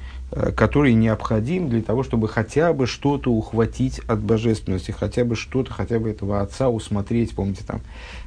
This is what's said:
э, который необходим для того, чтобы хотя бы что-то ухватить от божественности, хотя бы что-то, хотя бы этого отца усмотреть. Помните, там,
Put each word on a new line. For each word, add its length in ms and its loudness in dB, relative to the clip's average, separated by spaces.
э, 220 0
который 420 4
необходим 720 2
для 140 0
того, 220 0
чтобы 240 0
хотя 440 2
бы 140 2
что-то 460 0
ухватить 720 0
от 140 0
божественности, 720 0
хотя 320 0
бы 100 0
что-то, 380 -4
хотя 260 -2
бы 120 -2
этого 300 -2
отца 280 0
усмотреть. 640 0
Помните, 320 -2
там, 140 -6